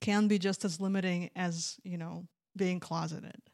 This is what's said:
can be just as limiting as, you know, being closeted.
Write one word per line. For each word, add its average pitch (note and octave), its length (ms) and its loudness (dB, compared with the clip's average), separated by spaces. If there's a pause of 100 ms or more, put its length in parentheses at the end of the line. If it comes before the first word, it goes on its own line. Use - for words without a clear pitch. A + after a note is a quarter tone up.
can G#3 280 4
be G#3 100 6
just F#3 240 0
as E3+ 160 -2
limiting F#3 560 0
as, E3+ 500 -4
you F3+ 120 -6
know, E3+ 300 -8 (280)
being F#3 260 2
closeted. E3 600 -6 (140)